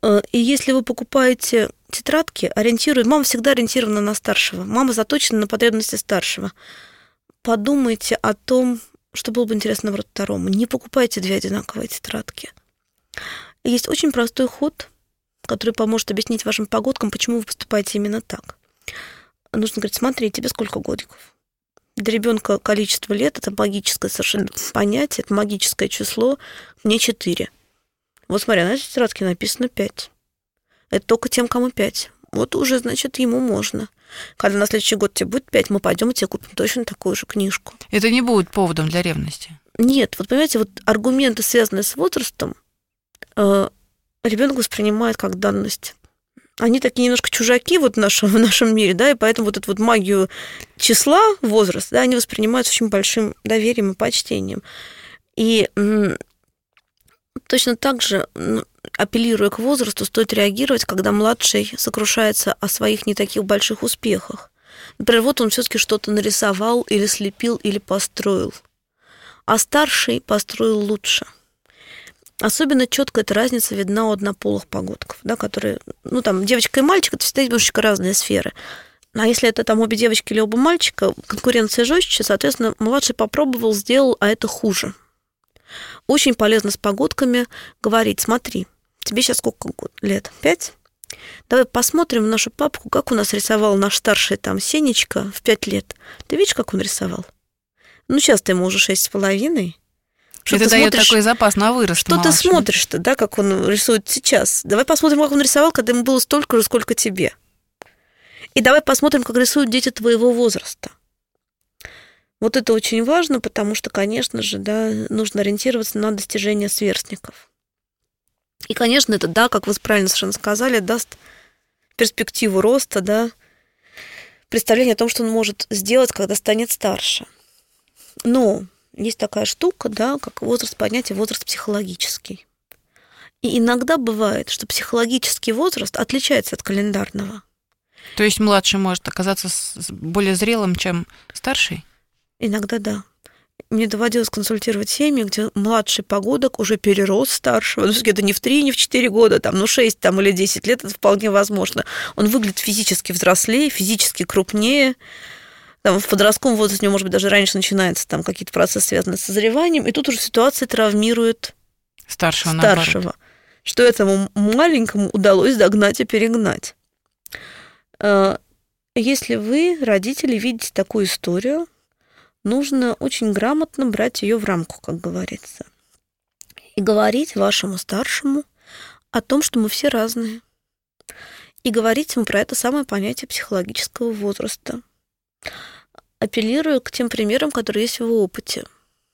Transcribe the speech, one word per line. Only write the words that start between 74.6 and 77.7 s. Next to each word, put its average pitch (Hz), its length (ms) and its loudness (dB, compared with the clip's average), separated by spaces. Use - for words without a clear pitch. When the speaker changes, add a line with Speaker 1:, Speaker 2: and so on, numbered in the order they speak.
Speaker 1:
погодков, - 580 -10
да, 226 120 -4
которые, 208 420 -4
ну, 247 180 -2
там, 196 240 0
девочка 240 340 2
и - 20 6
мальчик — 349 320 2
это - 100 -4
всегда - 200 0
немножечко 233 380 0